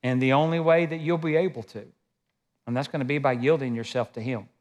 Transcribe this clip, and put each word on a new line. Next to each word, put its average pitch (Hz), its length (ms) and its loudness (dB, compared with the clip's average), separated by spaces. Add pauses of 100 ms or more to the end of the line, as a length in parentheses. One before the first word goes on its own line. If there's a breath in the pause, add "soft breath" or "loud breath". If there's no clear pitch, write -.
And 127 200 0
the 131 100 4
only 160 260 2
way 165 280 4
that 160 100 -6
you'll 160 220 -2
be 156 180 -2
able 156 280 0
to, - 280 -16 (720)
and 120 80 -4
that's 135 140 -2
gonna 143 160 -4
be 143 140 0
by 139 140 2
yielding 131 420 2
yourself 117 400 -4
to 113 80 -10
him. 113 260 -6 (120)